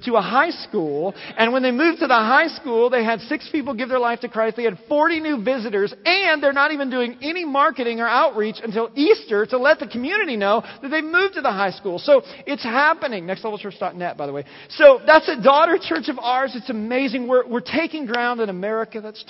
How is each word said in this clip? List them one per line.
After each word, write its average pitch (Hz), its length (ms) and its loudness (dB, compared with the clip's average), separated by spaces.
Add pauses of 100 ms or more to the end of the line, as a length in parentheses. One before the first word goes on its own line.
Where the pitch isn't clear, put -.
to 240 100 0
a 202 60 4
high 262 300 0
school. 165 640 -4 (240)
And 226 140 2
when 254 120 0
they 254 80 2
moved 320 280 0
to 294 80 0
the 254 60 4
high 247 340 4
school, 240 420 0
they 233 140 0
had 220 180 0
six - 300 -6
people 240 220 -4
give 233 160 -6
their 254 100 0
life 233 220 -2
to 240 80 -8
Christ. 220 260 -2
They 240 80 -6
had 208 240 -2
forty 311 320 2
new 294 240 -4
visitors, 208 500 -2 (120)
and 339 360 2
they're 277 120 2
not 285 180 2
even 277 180 -4
doing 247 320 -4
any 339 220 -6
marketing 269 560 0
or 233 80 0
outreach 226 560 2
until 226 320 -4
Easter 277 520 2
to 254 100 -2
let 285 220 4
the 254 80 -8
community 285 500 -2
know 208 260 2 (180)
that 269 60 -10
they've 311 160 -2
moved 370 300 0
to 320 80 -6
the 254 100 0
high 196 200 -2
school. 175 280 -8
So 277 220 6 (240)
it's 277 160 -6
happening. 254 640 0
Next 185 180 -8
level 214 140 -6
church 202 220 -12
dot 175 160 -6
net, 175 200 -6
by 147 120 -6
the 139 40 -6
way. 143 140 -8 (240)
So 277 380 8
that's 311 200 6
a 285 140 -4
daughter 294 400 4
church 320 260 -4
of 254 120 -6
ours. 254 340 -2
It's 240 160 -12
amazing. 240 580 -2
We're, 247 200 2
we're 240 140 -4
taking 311 440 -4
ground 240 360 -2
in 208 80 -2
America. 220 520 -6
That's 214 280 -16